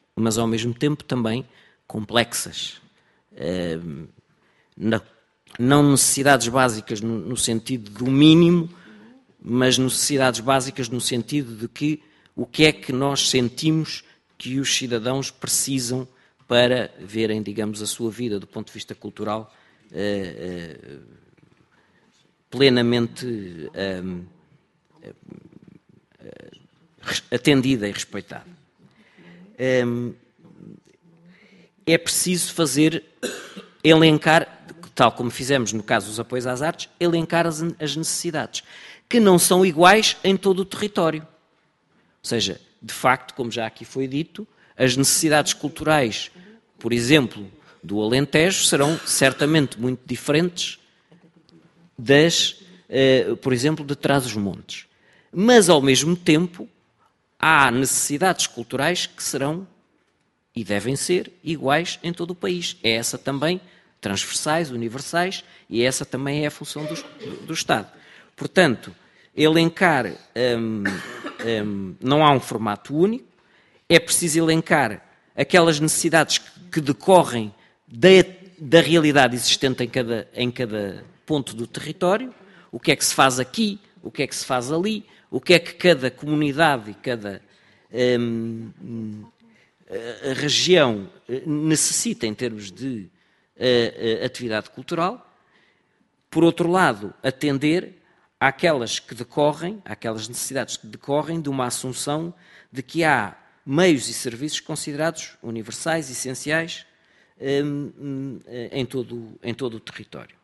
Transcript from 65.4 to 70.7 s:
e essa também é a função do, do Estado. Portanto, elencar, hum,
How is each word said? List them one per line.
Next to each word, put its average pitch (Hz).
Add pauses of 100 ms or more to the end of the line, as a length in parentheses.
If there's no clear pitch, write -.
e 117
essa 131
também 139
é 147
a 147
função 147
do, 160 (500)
do 156
Estado. 127 (440)
Portanto, 135 (420)
elencar, 160 (500)
hum, 110 (640)